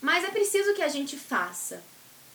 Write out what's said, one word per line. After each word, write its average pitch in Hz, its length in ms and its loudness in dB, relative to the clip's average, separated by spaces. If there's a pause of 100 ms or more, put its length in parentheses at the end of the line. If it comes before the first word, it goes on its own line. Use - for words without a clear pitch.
Mas 330 220 2
é 392 60 -2
preciso 403 440 2
que 381 80 0
a 320 60 2
gente 277 300 -4
faça, 180 680 -4 (500)